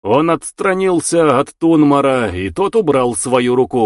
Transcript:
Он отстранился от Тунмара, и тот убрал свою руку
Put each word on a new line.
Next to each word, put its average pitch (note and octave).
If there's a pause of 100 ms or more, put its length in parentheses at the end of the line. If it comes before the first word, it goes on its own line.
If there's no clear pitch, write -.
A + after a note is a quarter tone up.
Он C#3
отстранился E3+
от -
Тунмара, C#3
и F#2+
тот F#3+
убрал C3+
свою B2
руку B2+